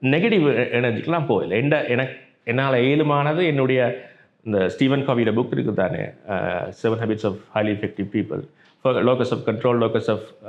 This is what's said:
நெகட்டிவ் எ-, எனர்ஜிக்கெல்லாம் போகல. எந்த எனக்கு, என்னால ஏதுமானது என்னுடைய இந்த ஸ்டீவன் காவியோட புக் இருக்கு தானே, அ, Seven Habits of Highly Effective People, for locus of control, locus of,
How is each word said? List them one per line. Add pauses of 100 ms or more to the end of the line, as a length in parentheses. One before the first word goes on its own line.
நெகட்டிவ்
எ-,
எனர்ஜிக்கெல்லாம்
போகல.
எந்த
எனக்கு, (280)
என்னால
ஏதுமானது
என்னுடைய (640)
இந்த
ஸ்டீவன்
காவியோட
புக்
இருக்கு
தானே, (280)
அ, (340)
Seven
Habits
of (200)
Highly
Effective
People, (400)
for
locus
of
control,
locus
of, (280)